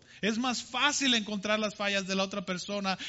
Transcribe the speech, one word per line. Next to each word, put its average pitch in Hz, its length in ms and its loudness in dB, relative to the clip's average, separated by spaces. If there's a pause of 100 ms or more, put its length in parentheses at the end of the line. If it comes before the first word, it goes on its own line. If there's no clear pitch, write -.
(220)
Es 214 160 2
más 254 260 -2
fácil 269 500 2
encontrar 214 480 0
las 202 140 -2
fallas 202 320 0
de 190 80 0
la 190 80 4
otra 196 220 -4
persona 190 520 -2 (120)